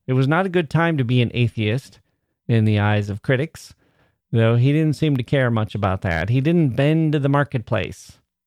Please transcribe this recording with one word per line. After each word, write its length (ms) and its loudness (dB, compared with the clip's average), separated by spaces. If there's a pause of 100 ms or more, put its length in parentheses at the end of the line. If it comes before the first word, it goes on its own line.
It 60 -4
was 160 2
not 160 2
a 60 -4
good 180 -2
time 300 0
to 60 0
be 180 2
an 100 -2
atheist 680 -4 (460)
in 200 2
the 120 2
eyes 300 0
of 140 -8
critics, 520 -6 (560)
though 260 2
he 160 2
didn't 240 0
seem 200 0
to 60 -2
care 280 0
much 240 -2
about 280 -2
that. 260 -2
He 140 0
didn't 340 2
bend 360 2
to 60 0
the 120 -2
marketplace. 880 -4 (280)